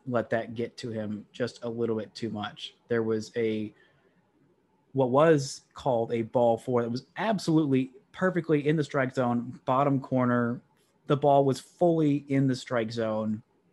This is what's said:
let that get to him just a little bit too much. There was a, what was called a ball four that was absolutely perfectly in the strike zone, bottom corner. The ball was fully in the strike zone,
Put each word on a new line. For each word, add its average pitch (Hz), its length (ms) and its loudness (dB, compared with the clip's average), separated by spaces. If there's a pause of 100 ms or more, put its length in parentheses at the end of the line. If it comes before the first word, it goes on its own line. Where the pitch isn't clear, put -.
let 117 240 -2
that 113 220 -4
get 117 240 -6
to 123 140 -10
him 107 400 -8
just - 320 -6
a 120 60 -6
little 113 260 -2
bit 107 180 -6
too 113 160 -8
much. 104 460 -10 (120)
There 117 160 0
was 110 320 -2
a, 110 380 -2 (1200)
what 131 180 2
was 143 500 4 (120)
called 117 380 -2
a 117 120 -2
ball 117 340 2
four 123 240 -2
that 117 80 -4
was 120 160 -6 (120)
absolutely 160 760 0 (200)
perfectly 160 560 0
in 156 80 2
the 156 80 0
strike 135 300 -2
zone, 120 520 -2
bottom 139 340 2
corner. 123 640 0 (460)
The 147 100 2
ball 139 280 4
was 131 140 2
fully 156 680 0
in 139 180 2
the 127 80 2
strike 117 360 -4
zone, 110 520 -4 (300)